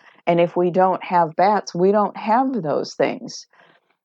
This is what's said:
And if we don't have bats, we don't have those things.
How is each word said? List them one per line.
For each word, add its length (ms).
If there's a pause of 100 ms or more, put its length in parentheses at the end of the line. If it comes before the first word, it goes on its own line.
(280)
And 120
if 160
we 140
don't 340
have 320
bats, 380
we 180
don't 240
have 460
those 320
things. 540 (580)